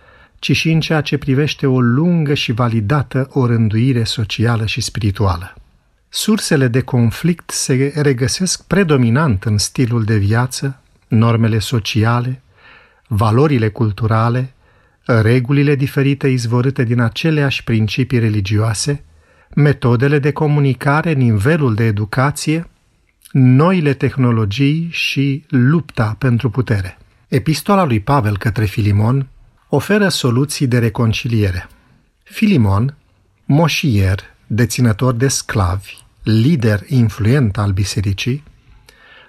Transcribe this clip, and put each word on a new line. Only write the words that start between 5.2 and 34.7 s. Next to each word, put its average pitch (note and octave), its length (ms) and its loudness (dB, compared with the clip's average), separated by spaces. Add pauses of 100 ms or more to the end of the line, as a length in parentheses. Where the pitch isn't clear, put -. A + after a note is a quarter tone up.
Sursele E3+ 580 0
de B2 140 0
conflict B2 680 -2
se C3+ 460 -2
regăsesc C#3+ 680 -2
predominant C#3+ 800 2
în G#2 140 0
stilul A#2 460 -2
de A2 140 0
viață, A#2+ 600 -2 (300)
normele A2+ 520 2
sociale, A#2+ 840 -2 (680)
valorile A2+ 640 2
culturale, A#2 840 -2 (520)
regulile B2+ 680 2
diferite C#3 520 0
izvorâte B2 560 0
din A#2 160 0
aceleași C#3 640 -2
principii A#2 560 0
religioase, G#2+ 840 -2 (520)
metodele C#3 640 2
de C#3 120 0
comunicare, D3 800 0
nivelul B2+ 600 2
de G#2+ 100 0
educație, C3 840 -2 (640)
noile C#3+ 600 4
tehnologii B2+ 1000 0
și C#3 560 -4
lupta B2 720 0
pentru A#2+ 320 0
putere. G2+ 480 -4 (300)
Epistola F3+ 560 0
lui A#2+ 160 0
Pavel G#2 380 0
către A2 280 -2
Filimon G#2+ 640 0 (420)
oferă G3 400 0
soluții C#3+ 580 -2
de A#2+ 120 2
reconciliere. A2 880 -2 (560)
Filimon, B2+ 720 0 (500)
moșier, A2 720 2 (280)
deținător A#2+ 680 0